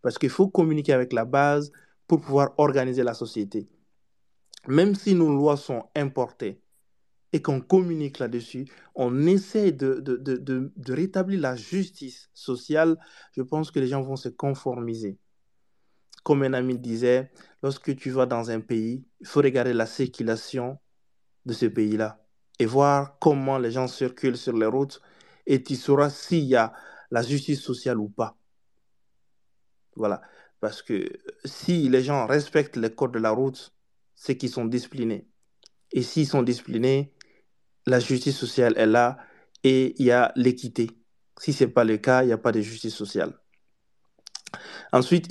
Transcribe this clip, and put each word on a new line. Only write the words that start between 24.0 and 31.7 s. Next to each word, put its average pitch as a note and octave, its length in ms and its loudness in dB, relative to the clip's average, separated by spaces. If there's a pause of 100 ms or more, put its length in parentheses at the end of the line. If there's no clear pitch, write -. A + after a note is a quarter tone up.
sur A#2+ 180 -4
les A2 120 2
routes C#3 340 -2 (460)
et C3 160 2
tu C#3 120 -4
sauras C#3+ 360 2
s'il D#3 340 -2
y B2+ 100 4
a A2+ 160 4 (400)
la A#2 120 0
justice C3+ 380 -2
sociale B2 360 -4
ou G#2+ 120 -4
pas. G#2+ 280 -6 (1600)
Voilà. G2 260 -2 (380)
Parce - 240 -8
que G2 260 -4 (340)
si E3 460 -2